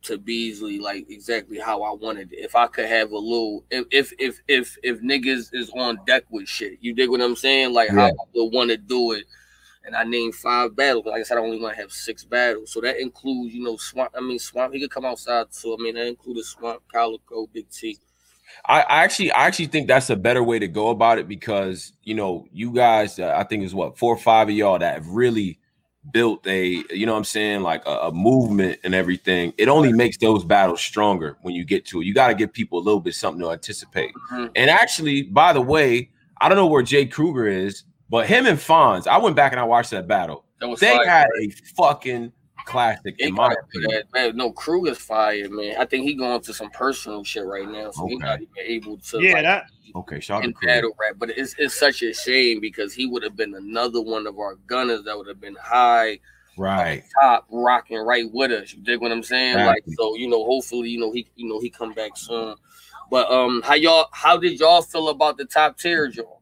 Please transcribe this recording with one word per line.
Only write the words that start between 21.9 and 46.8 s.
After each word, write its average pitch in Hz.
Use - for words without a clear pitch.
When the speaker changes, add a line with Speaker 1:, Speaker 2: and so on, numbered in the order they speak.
Speaker 2:
you 110
know, 98
you 113
guys, 113
uh, 87
I 92
think 101
it's, 90
what, 87
four 117
or 117
five 113
of 107
y'all 98
that 85
have 78
really 110
built 113
a, 90
you 95
know 113
what 110
I'm 107
saying, 104
like, 80
a, 71
a 82
movement 104
and 92
everything. 90
It 107
only 143
makes 117
those 110
battles 92
stronger 92
when 90
you 87
get 95
to 87
it. 85
You 98
gotta 127
give 101
people 95
a 85
little 104
bit 82
something 87
to 85
anticipate. -
Speaker 1:
Mm-hmm. 123
Speaker 2:
And 131
actually, 160
by 139
the 147
way, 127
I 139
don't 185
know 190
where 147
Jay 139
Kruger 143
is, 98
but 113
him 202
and 156
Fonz, 127
I 110
went 202
back 139
and 127
I 120
watched 120
that 92
battle. 85
Speaker 1:
That 120
was 117
Speaker 2:
They 240
Speaker 1:
fire. 240
Speaker 2:
had 165
a 107
fucking 127
classic 110
Speaker 1:
They 131
Speaker 2:
in 147
my 117
Speaker 1:
got 117
Speaker 2:
opinion. 95
Speaker 1:
that, 110
man. 120
No, -
Kruger's 165
fire, 107
man. 104
I 127
think 131
he 147
going 127
through 113
some 107
personal 110